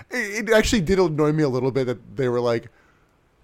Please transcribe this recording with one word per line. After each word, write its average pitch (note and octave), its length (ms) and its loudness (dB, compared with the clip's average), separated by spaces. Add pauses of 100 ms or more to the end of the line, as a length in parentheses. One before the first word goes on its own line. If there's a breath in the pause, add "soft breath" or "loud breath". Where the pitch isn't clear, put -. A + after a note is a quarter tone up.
it, G#3+ 400 -4
it A3 40 4
actually A3 280 4
did F3+ 180 0
annoy D#3 340 2
me D#3 100 2
a D3 60 2
little B2+ 220 -2
bit C3 160 -2
that G#2+ 280 -8
they B2+ 140 -2
were A#2+ 100 0
like, A#2+ 300 -2 (760 soft breath)